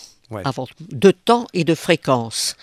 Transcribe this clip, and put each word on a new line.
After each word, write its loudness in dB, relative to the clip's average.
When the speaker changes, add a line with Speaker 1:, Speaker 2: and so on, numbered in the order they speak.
Speaker 1:
Ouais. -10
Speaker 2:
avant -6
tout, -18
de 4
temps 0
et 0
de 2
fréquence. -2